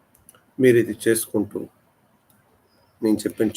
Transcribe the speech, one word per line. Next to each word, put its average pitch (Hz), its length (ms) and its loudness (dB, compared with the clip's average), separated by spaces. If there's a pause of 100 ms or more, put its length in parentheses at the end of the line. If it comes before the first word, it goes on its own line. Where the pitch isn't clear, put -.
(600)
మీరు 127 240 6
ఇది 104 100 -6 (100)
చేసుకుంటూ 107 560 -4 (1400)
నేను 107 220 0
చెప్పిన 107 340 -2